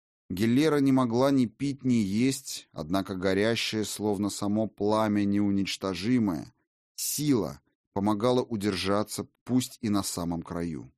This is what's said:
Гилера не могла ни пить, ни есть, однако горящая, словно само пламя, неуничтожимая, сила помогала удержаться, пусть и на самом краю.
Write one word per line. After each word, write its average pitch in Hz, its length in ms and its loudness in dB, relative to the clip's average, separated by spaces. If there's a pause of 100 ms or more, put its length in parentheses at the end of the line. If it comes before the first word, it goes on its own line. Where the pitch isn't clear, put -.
(320)
Гилера 123 460 2
не 139 140 4
могла 127 380 2
ни 135 160 4
пить, 135 380 -6
ни 127 100 2
есть, 113 760 0
однако 92 420 -4
горящая, 101 680 0
словно 101 480 -2
само 104 340 0
пламя, 104 600 2
неуничтожимая, 101 1300 0 (400)
сила 113 680 -2 (320)
помогала 107 480 2
удержаться, 104 840 -2 (160)
пусть 123 380 0
и 113 80 0
на 101 120 2
самом 85 400 -4
краю. 85 560 -6